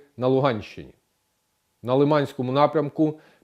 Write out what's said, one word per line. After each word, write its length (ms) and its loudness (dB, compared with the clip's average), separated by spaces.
на 120 -2
Луганщині. 640 -2
На 120 -2
Лиманському 580 0
напрямку 680 0